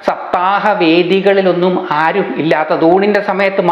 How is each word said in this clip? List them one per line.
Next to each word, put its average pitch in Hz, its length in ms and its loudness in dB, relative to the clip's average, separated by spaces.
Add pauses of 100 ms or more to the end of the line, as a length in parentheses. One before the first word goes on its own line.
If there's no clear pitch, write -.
സപ്താഹ 190 580 -2 (180)
വേദികളിലൊന്നും 180 920 2 (280)
ആരും 175 260 -2 (140)
ഇല്ലാത്തത്. 156 500 0
ഊണിൻ്റെ 202 360 2
സമയത്ത് 196 440 -2